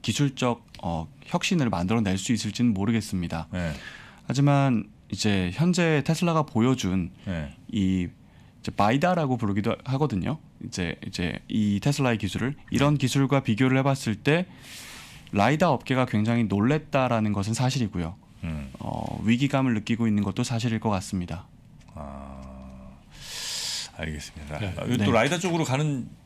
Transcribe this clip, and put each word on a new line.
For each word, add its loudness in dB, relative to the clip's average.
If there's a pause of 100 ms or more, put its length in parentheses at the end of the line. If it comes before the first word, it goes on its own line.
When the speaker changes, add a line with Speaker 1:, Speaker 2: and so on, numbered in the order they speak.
Speaker 1:
기술적, 0 (160)
어, -4 (180)
혁신을 0
만들어낼 0
수 -4
있을지는 0
모르겠습니다. -2
Speaker 2:
네. -4 (540)
Speaker 1:
하지만 2 (240)
이제 0
현재 2
테슬라가 2
보여준 2 (140)
Speaker 2:
네. -6 (180)
Speaker 1:
이 2 (520)
이제 -6
마이다라고 2
부르기도 0 (100)
하거든요. -2 (260)
이제, -4 (120)
이제 -4
이 0
테슬라의 2
기술을 -4 (160)
이런 4
기술과 2
비교를 2
해봤을 2
때 2 (840)
라이다 4
업계가 2
굉장히 2
놀랬다라는 2
것은 0
사실이고요. 0 (280)
Speaker 2:
음. -6 (100)
Speaker 1:
어, -6
위기감을 2
느끼고 0
있는 2
것도 0
사실일 0
것 0
같습니다. -4 (480)
Speaker 2:
아, -12 (1500)
알겠습니다. -8
Speaker 3:
네. -4
Speaker 2:
아, -4
이거 0
또 2
Speaker 1:
네. 4
Speaker 2:
라이다 4
쪽으로 0
가는 0 (180)